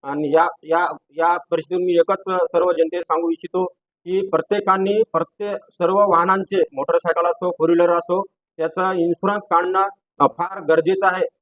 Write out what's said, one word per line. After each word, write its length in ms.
आणि 320
या, 120
या, 240
या 280
परिस्थितीत 480
मी 80
एकच 300
सर्व 200
जनतेला 320
सांगू 260
इच्छितो 360
की 220
प्रत्येकाने, 760
प्रत्येक, 540
सर्व 240
वाहनांचे, 680
मोटरसायकल 520
असो, 260
फोर 180
व्हीलर 240
असो, 300
त्याचा 360
इन्शुरन्स 520
काढणं, 420
अ, 80
फार 360
गरजेचं 440
आहे. 180